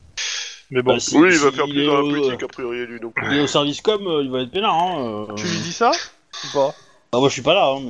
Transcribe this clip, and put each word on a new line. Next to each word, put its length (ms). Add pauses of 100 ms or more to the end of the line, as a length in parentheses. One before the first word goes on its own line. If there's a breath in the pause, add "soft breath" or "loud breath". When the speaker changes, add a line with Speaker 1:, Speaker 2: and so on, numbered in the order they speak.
(680 loud breath)
Speaker 1:
Mais 140
bon. 100
Speaker 2:
Bah, 60
si, 180
Speaker 3:
Oui, 160
il 60
va 100
Speaker 2:
si 60
Speaker 3:
faire 120
Speaker 2:
il 60
Speaker 3:
plus 100
Speaker 2:
est 40
Speaker 3:
dans 80
la 80
Speaker 2:
au, 60
Speaker 3:
politique, 340
a 40
priori, 380
lui, 160
donc. 120 (160)
Speaker 2:
il 80
est 40
au 60
service 340
com, 260
euh, 160
il 80
va 100
être 100
peinard, 240
hein, 540
euh. 60
Speaker 4:
Tu 120
lui 100
dis 160
ça 180
ou 600
pas ? 200 (380)
Speaker 2:
Ah, 60
moi, 100
je 60
suis 80
pas 140
là, 100 (100)
hein, 140